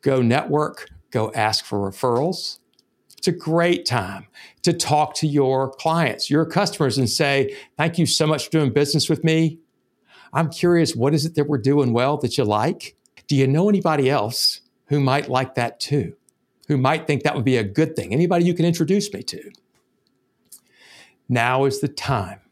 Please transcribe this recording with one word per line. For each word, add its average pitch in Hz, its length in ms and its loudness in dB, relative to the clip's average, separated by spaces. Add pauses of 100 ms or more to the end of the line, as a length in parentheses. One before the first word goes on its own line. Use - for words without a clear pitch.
Go 135 200 2
network, 147 640 0 (220)
go 110 240 -4
ask 110 320 -2
for 104 140 -4
referrals. 123 800 -2 (580)
It's - 100 -4
a 180 40 2
great 170 540 0
time 98 420 -4 (360)
to 170 100 2
talk 151 420 0
to 156 120 -2
your 135 440 2
clients, 160 580 -2
your 156 140 2
customers, 165 540 0
and 127 100 2
say, 139 480 0 (220)
"Thank 165 220 -2
you 156 80 2
so - 180 0
much 151 200 0
for - 60 -12
doing 147 220 2
business 147 360 0
with 156 140 0
me. 160 360 2 (760)
I'm 160 160 0
curious, 170 460 2
what 127 180 2
is 147 120 0
it 165 100 -6
that 147 120 0
we're 147 120 -2
doing 131 340 2
well 131 240 2
that 123 200 -2
you 107 60 2
like? 104 520 -2 (320)
Do 147 80 0
you 135 100 4
know 156 240 2
anybody 160 400 2
else 117 520 -2 (260)
who 147 120 0
might 135 300 0
like 127 240 0
that 120 260 -2
too? 127 360 -4 (520)
Who 151 100 0
might 147 280 0
think 147 160 0
that - 140 -2
would 127 100 -2
be 127 120 4
a 113 60 2
good 151 320 -2
thing? - 160 -8
Anybody 175 340 2
you 175 100 2
can 165 100 0
introduce 175 480 0
me - 80 -10
to?" - 300 -12 (1800)
Now 127 360 2
is 135 140 0
the 143 100 -2
time. 101 500 -4 (120)